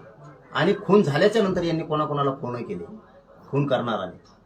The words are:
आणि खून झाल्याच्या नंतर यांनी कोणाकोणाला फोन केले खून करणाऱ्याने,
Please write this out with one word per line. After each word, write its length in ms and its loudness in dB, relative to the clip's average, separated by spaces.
आणि 200 2
खून 180 6
झाल्याच्या 400 2
नंतर 200 0
यांनी 200 -2
कोणाकोणाला 480 -2
फोन 320 -8
केले 220 -10
खून 180 0
करणाऱ्याने, 540 -4